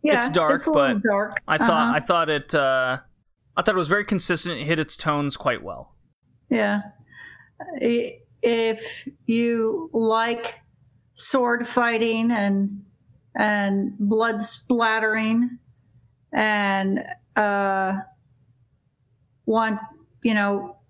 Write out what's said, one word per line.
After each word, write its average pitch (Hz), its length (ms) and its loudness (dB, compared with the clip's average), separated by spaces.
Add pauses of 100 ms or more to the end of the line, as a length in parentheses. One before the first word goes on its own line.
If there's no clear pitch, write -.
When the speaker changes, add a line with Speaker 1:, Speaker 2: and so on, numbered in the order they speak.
Speaker 1:
Yeah, 202 120 4
Speaker 2:
it's 240 140 4
dark, 165 260 4
Speaker 1:
it's 294 120 -2
a 320 40 2
little 285 240 4
Speaker 2:
but 196 80 -2
Speaker 1:
dark. 208 440 0
Speaker 2:
I 156 100 0
thought, 226 120 2 (200)
Speaker 1:
Uh-huh. 240 60 0
Speaker 2:
I 151 40 2
thought 165 300 0
it, 147 260 -2
uh, 131 440 0 (560)
I 160 60 0
thought 196 140 2
it - 20 2
was 160 100 0
very 202 180 0
consistent. 175 540 0
It 139 60 -8
hit 160 140 0
its 151 180 0
tones 147 400 -2
quite 123 260 -2
well. - 320 -14 (540)
Speaker 1:
Yeah. 208 320 0 (1000)
I-, 233 380 0 (240)
if 226 640 -2 (180)
you 233 680 0
like 226 680 0 (560)
sword 240 520 0
fighting 233 640 0
and, 202 520 0 (520)
and 202 600 0
blood 220 440 0
splattering 226 1160 0 (760)
and, 196 720 0 (320)
uh, 196 640 0 (1500)
want, 220 340 0 (440)
you 226 100 2
know 202 440 -2 (120)